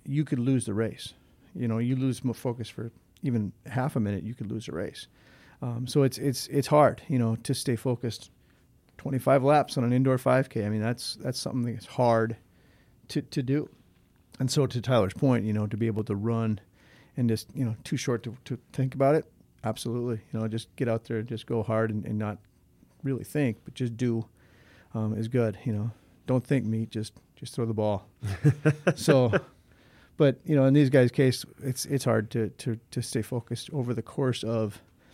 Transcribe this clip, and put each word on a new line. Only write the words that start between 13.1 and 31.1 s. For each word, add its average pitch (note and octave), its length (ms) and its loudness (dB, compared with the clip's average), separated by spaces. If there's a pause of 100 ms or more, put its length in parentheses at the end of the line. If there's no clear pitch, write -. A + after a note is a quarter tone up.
to - 200 -6
do. C3+ 280 -2 (680)
And C3 140 0
so C#3+ 160 2
to A#2+ 140 -4
Tyler's G#2+ 320 2
point, A#2+ 320 2
you G#2+ 80 0
know, G#2+ 120 0
to G#2 120 -4
be A2+ 100 0
able G#2+ 160 -2
to G#2 120 -2
run A2 440 -2 (560)
and A#2+ 140 0
just, A2 260 -2
you C#3 80 -2
know, A2+ 120 -2 (100)
too D#3 100 -4
short B2 280 -2
to, A2+ 120 -10 (100)
to B2 140 -8 (140)
think C3 200 -2
about C#3 220 4
it, - 100 0 (380)
absolutely. A#2 560 -4 (140)
You A2+ 60 -4
know, A2 100 -2
just A2+ 260 -8
get B2 140 -2
out A2+ 160 -2
there A#2 120 -4
and G#2+ 100 -4
just A2 180 -8
go A2+ 180 -2
hard A2 260 0
and, G#2+ 160 -4
and G#2+ 140 -4
not G#2 180 -4 (640)
really C3+ 220 -4
think, C3 400 0
but - 120 -20
just A#2+ 200 -4
do, A#2 300 0 (680)
um, G#2+ 240 -2
is A2+ 120 -4
good, A2+ 340 0
you B2 80 -2
know. G#2+ 200 -2 (360)
Don't B2+ 180 0
think, B2+ 200 0
meat, A2 240 -2
just, G#2+ 240 -8 (220)
just - 200 -14
throw A#2+ 100 -2
the A2+ 80 -2
ball. G#2 360 -2 (420)
<laughs> - 440 2
So, B2+ 360 4 (880)
but, C3+ 260 4
you D#3 120 2
know, C3+ 100 6
in C3+ 80 6
these D3 160 6
guys' B2+ 220 6